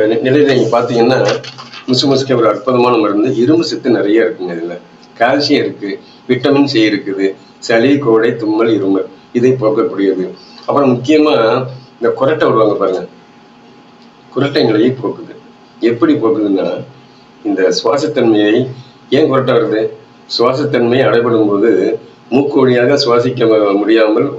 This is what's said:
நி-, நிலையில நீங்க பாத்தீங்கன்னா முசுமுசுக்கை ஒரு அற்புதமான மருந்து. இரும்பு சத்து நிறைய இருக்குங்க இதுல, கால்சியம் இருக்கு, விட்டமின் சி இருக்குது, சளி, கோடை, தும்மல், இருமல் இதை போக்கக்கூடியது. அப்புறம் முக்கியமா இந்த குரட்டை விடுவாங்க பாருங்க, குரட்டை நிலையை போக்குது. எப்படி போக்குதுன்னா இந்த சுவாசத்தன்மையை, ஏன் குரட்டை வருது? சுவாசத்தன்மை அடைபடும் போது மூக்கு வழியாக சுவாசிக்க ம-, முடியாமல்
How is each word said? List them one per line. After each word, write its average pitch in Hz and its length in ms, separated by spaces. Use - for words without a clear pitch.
நி-, - 160
நிலையில 147 280
நீங்க - 220
பாத்தீங்கன்னா 120 420
முசுமுசுக்கை 131 460
ஒரு 110 160
அற்புதமான 120 440
மருந்து. 104 360
இரும்பு 160 280
சத்து 120 260
நிறைய 101 300
இருக்குங்க 90 320
இதுல, 85 180
கால்சியம் 135 460
இருக்கு, 98 260
விட்டமின் 135 460
சி 113 40
இருக்குது, 98 380
சளி, 120 300
கோடை, 113 380
தும்மல், 110 400
இருமல் 95 320
இதை 127 200
போக்கக்கூடியது. 95 640
அப்புறம் 131 280
முக்கியமா 151 400
இந்த 117 200
குரட்டை 160 300
விடுவாங்க 110 300
பாருங்க, 92 260
குரட்டை 139 320
நிலையை 113 260
போக்குது. - 440
எப்படி 147 320
போக்குதுன்னா 104 440
இந்த 98 160
சுவாசத்தன்மையை, 113 800
ஏன் 143 200
குரட்டை 131 260
வருது? 107 240
சுவாசத்தன்மை 127 680
அடைபடும் 113 440
போது 104 200
மூக்கு 143 300
வழியாக 127 440
சுவாசிக்க 120 460
ம-, 104 300
முடியாமல் 110 460